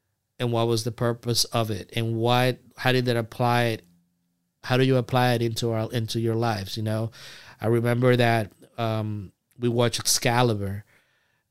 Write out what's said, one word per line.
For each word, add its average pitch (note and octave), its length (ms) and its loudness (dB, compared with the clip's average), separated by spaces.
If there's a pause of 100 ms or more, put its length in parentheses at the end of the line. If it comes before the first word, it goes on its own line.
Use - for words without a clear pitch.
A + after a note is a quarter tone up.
(380)
and B2 140 -2
what A#2 160 2
was A2+ 160 0
the B2 80 -4
purpose A#2 520 -2
of A2+ 260 0
it G2+ 260 -8
and A2+ 200 -2
what, A#2+ 420 2 (180)
how - 160 0
did B2+ 140 2
that A#2+ 100 2
apply A#2+ 500 0
it? A2+ 160 -4 (800)
How B2+ 120 0
do C3 80 4
you C3 120 4
apply B2 380 2
it A#2 80 0
into A#2 300 -2
our, A2 200 -4
into A#2 280 -4
your A2+ 140 0
lives? A2 420 -2
You A2+ 60 -6
know, A2 300 -4 (480)
I G#2+ 80 -4
remember A#2+ 480 2
that, A#2 340 2 (280)
um, G#2+ 520 -4 (260)
we A#2+ 120 -2
watched A#2+ 320 0
Excalibur, A2 840 0 (680)